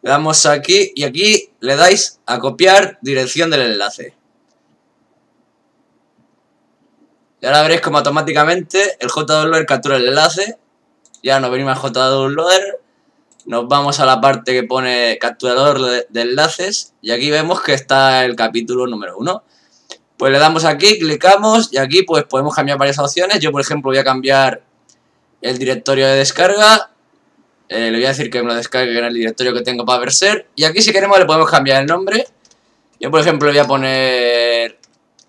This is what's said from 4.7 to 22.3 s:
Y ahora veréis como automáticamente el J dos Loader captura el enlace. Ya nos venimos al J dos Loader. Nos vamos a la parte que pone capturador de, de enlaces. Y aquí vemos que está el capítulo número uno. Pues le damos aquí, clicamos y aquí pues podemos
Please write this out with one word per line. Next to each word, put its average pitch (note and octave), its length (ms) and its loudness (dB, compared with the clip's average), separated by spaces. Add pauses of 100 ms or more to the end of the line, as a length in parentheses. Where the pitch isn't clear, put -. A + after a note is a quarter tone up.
Y - 40 -12
ahora D3 160 4
veréis D#3+ 200 2
como D3 180 0
automáticamente D#3 1000 0
el A#2+ 100 -6
J D3+ 220 -4
dos D#3 140 2
Loader D#3+ 220 0
captura C#3 300 0
el B2 100 0
enlace. D#3 500 0 (640)
Ya C3+ 180 2
nos B2+ 120 -2
venimos C3+ 220 -2
al C3 60 -4
J B2+ 260 -2
dos C3+ 260 0
Loader. F3+ 500 0 (680)
Nos A#2+ 200 -4
vamos C#3+ 320 0
a C#3 80 4
la C3 120 4
parte B2+ 340 0
que B2+ 100 0
pone B2 580 -2
capturador B2+ 580 0
de, B2 300 -2
de A#2 120 -6
enlaces. D#3 800 -4
Y G#2+ 100 -6
aquí B2+ 180 -2
vemos D#3 320 -2
que C#3+ 140 0
está C3 500 2
el A#2+ 100 -4
capítulo A#2 520 -4
número G2+ 320 -10
uno. E3+ 240 -6 (760)
Pues C3+ 140 0
le C#3 80 2
damos D#3+ 260 2
aquí, E3 320 2
clicamos G3 720 2
y C3+ 60 -4
aquí C#3 240 2
pues D#3+ 220 0
podemos C#3+ 320 -2